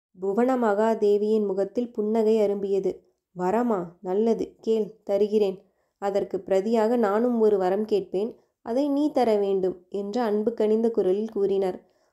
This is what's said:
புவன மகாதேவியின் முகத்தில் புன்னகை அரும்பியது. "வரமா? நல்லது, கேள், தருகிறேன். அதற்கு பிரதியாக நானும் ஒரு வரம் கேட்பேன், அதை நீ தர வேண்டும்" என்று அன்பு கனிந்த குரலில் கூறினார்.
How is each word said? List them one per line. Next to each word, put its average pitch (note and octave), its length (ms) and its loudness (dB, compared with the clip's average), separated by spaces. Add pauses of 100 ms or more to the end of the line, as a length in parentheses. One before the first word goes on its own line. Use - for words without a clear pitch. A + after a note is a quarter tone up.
(180)
புவன G#3+ 400 0
மகாதேவியின் G#3+ 880 2
முகத்தில் G3 460 -4
புன்னகை G#3+ 460 0
அரும்பியது. G3 540 0 (440)
"வரமா? G3+ 440 0 (220)
நல்லது, G#3+ 600 -2
கேள், A3 240 0 (180)
தருகிறேன். G3+ 540 0 (440)
அதற்கு G3 360 -2
பிரதியாக G#3+ 600 0
நானும் A3+ 420 0
ஒரு G#3+ 180 4
வரம் F#3+ 280 0
கேட்பேன், G3+ 460 -2 (300)
அதை C#4 280 -2
நீ C#4+ 220 0
தர A#3 260 2
வேண்டும்" G3 380 0 (140)
என்று G3+ 320 -4
அன்பு G#3+ 320 0
கனிந்த A3 380 2
குரலில் G#3 420 0
கூறினார். G3 440 0 (360)